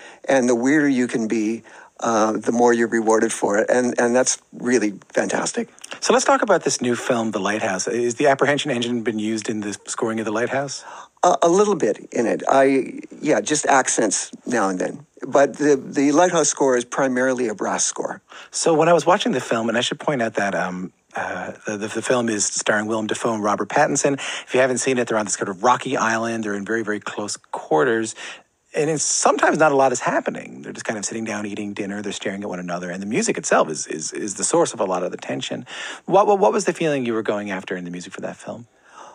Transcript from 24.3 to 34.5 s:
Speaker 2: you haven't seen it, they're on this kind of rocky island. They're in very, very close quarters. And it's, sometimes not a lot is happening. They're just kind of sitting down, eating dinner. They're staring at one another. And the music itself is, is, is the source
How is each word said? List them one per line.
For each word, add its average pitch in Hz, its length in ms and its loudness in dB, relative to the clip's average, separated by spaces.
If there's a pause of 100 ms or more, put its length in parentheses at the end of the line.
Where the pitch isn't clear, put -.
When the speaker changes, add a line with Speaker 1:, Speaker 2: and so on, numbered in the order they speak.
Speaker 2:
you 127 80 4
haven't 127 160 2
seen 127 220 0
it, 117 100 -2
they're 110 80 0
on 107 80 -2
this 95 100 -4
kind - 140 -4
of 95 140 -6
rocky 123 340 2
island. 113 480 0
They're 101 80 -2
in 101 100 -4
very, 113 200 -2
very 104 180 -4
close - 340 -8
quarters. 113 800 0 (600)
And 156 160 0
it's, 151 120 -2
sometimes - 540 2
not 156 140 4
a 139 40 2
lot 135 160 6
is 123 100 -4
happening. - 600 -4
They're - 100 -12
just - 140 -14
kind 110 140 -4
of 101 40 -6
sitting 113 220 -6
down, 107 220 -6
eating 104 260 -8
dinner. 101 300 -8
They're 101 80 -6
staring 98 320 -8
at 104 40 -6
one 90 120 -8
another. 90 320 -6
And 95 100 -8
the 101 60 -8
music 127 320 0
itself - 300 2
is, 76 180 -8
is, 78 260 -8
is 101 220 -8
the 98 80 -6
source 165 320 0